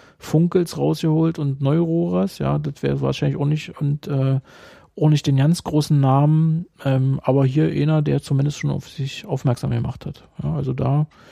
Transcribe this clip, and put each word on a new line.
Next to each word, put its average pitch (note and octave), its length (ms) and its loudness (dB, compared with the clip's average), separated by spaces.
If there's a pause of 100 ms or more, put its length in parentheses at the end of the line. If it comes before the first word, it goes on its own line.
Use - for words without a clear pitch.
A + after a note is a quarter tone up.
(180)
Funkels E3+ 600 0
rausgeholt D#3+ 600 0
und C#3 220 -4
Neurohrs, E3+ 800 0
ja, C#3+ 200 -2
das D3 240 -6
wäre C#3 180 -2
wahrscheinlich C3+ 380 -2
auch C#3+ 80 0
nicht D3+ 340 -4
und, D3 280 -2
äh, C3+ 320 0 (600)
auch D3+ 80 4
nicht D3+ 180 2
den C3+ 100 2
ganz D3 280 2
großen D3+ 340 0
Namen, D#3 680 4 (180)
ähm, C3+ 380 0
aber C3+ 240 2
hier D#3 240 2
einer, D3+ 320 2
der C#3+ 180 0
zumindest C#3+ 380 -2
schon D3 120 -2
auf C#3 180 -6
sich - 360 -10
aufmerksam C#3 460 -2
gemacht A#2+ 340 -6
hat. - 240 -14 (140)
Ja, D3 120 -4
also C#3 200 -4
da C#3 320 0 (260)